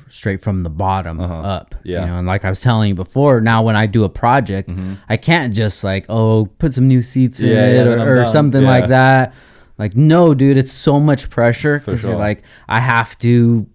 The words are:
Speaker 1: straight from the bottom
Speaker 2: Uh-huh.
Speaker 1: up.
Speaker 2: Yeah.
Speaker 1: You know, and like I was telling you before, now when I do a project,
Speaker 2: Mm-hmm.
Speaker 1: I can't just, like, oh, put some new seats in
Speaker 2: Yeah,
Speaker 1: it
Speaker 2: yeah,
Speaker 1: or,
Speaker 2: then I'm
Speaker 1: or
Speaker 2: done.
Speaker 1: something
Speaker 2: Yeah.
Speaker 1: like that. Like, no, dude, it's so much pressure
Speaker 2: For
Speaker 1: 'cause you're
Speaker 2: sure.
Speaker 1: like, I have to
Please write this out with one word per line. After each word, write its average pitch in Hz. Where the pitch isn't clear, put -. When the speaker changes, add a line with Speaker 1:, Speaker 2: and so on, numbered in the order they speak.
Speaker 1:
straight 95
from 95
the 82
bottom 87
Speaker 2:
Uh-huh. 87
Speaker 1:
up. 90
Speaker 2:
Yeah. 87
Speaker 1:
You 85
know, 87
and 90
like 98
I 92
was 95
telling 110
you 95
before, 127
now 113
when 110
I 107
do 107
a 90
project, 101
Speaker 2:
Mm-hmm. 92
Speaker 1:
I 110
can't 156
just, 107
like, 95
oh, 110
put 143
some 131
new 127
seats 127
in 110
Speaker 2:
Yeah, 113
Speaker 1:
it 127
Speaker 2:
yeah, 127
Speaker 1:
or, 120
Speaker 2:
then 117
I'm 113
Speaker 1:
or 131
Speaker 2:
done. -
Speaker 1:
something 135
Speaker 2:
Yeah. 131
Speaker 1:
like 123
that. 131
Like, 104
no, 156
dude, 135
it's 131
so 143
much 147
pressure 123
Speaker 2:
For 139
Speaker 1:
'cause 117
you're 117
Speaker 2:
sure. 104
Speaker 1:
like, 104
I 113
have 120
to 117